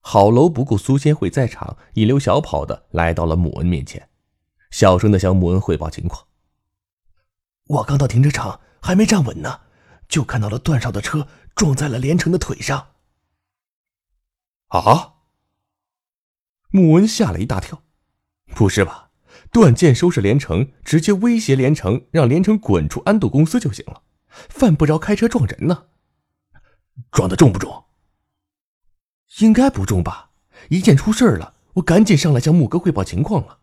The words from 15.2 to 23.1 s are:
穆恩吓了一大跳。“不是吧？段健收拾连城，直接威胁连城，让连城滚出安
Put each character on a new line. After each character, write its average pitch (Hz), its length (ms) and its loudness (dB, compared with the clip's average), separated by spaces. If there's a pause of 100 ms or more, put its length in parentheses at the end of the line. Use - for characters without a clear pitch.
穆 170 240 6
恩 185 120 6
吓 220 240 -2
了 85 100 -8
一 98 40 -4
大 104 160 -6
跳。 - 220 -16 (760)
“不 104 120 2
是 98 160 0
吧？ - 260 -18 (420)
段 185 220 6
健 143 200 4
收 175 160 0
拾 127 120 -2
连 104 160 2
城， 113 340 -4 (100)
直 160 180 0
接 180 120 0
威 226 260 0
胁 170 160 -2
连 131 200 2
城， 120 360 -4
让 156 160 0
连 147 160 2
城 214 160 0
滚 78 300 0
出 - 120 -10
安 214 200 0